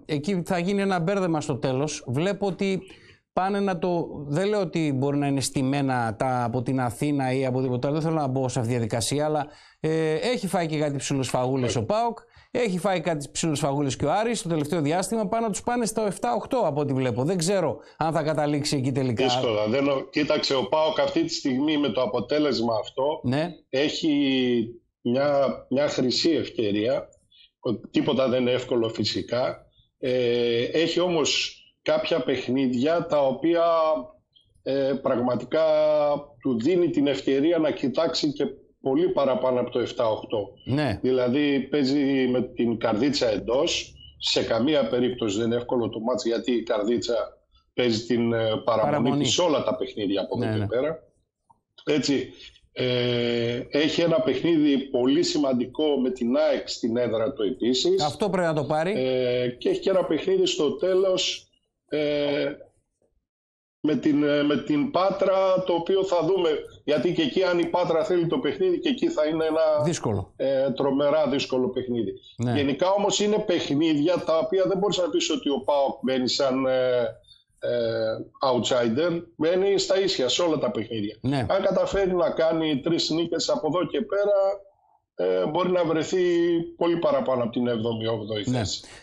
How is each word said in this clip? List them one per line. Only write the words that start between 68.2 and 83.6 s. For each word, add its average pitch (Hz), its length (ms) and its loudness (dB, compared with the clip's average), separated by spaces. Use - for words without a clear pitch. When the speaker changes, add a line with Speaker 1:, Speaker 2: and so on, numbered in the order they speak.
Speaker 2:
το 160 120 0
παιχνίδι, 151 400 0
και 156 100 0
εκεί 160 200 0
θα 151 160 0
είναι 160 200 0
ένα, 160 160 0
Speaker 1:
Δύσκολο. 117 520 -2
Speaker 2:
ε, 135 360 0
τρομερά 143 560 2
δύσκολο 127 420 -2
παιχνίδι. 120 420 -4
Speaker 1:
Ναι. 120 180 -2
Speaker 2:
Γενικά 143 360 0
όμως 202 280 0
είναι 208 200 2
παιχνίδια 160 840 0
τα 160 120 2
οποία 185 300 0
δεν 190 100 0
μπορείς 196 200 0
να 175 120 0
πεις 165 200 0
ότι 147 200 -2
ο 135 160 0
παοκ 139 360 2
μπαίνει 127 280 0
σαν, 135 360 0
ε, 127 340 2
ε, - 100 -4
outsider, 127 720 0
μπαίνει 185 400 2
στα 190 220 2
ίσια - 300 0
σε - 120 0
όλα 160 160 2
τα 120 140 0
παιχνίδια. 107 500 -6
Speaker 1:
Ναι. 131 280 0
Speaker 2:
Αν 190 140 2
καταφέρει 185 520 2
να 165 140 2
κάνει 160 500 0
τρεις - 300 0
νίκες 165 400 -2
από 151 180 0